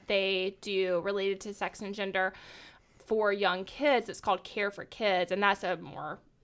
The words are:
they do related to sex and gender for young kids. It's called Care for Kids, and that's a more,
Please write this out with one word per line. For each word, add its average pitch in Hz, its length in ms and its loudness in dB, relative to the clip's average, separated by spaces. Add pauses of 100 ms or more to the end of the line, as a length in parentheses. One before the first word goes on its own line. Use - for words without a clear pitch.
they 196 540 2
do 185 400 2
related 196 400 -2
to 208 120 -10
sex - 280 -6
and 202 120 -6
gender 190 380 0 (760)
for 214 280 4
young 190 320 2
kids. 262 420 2
It's - 140 -8
called 185 240 2
Care 208 260 -2
for - 140 -12
Kids, 185 480 0
and 196 100 2
that's 202 220 4
a 180 100 0
more, 151 440 -10 (240)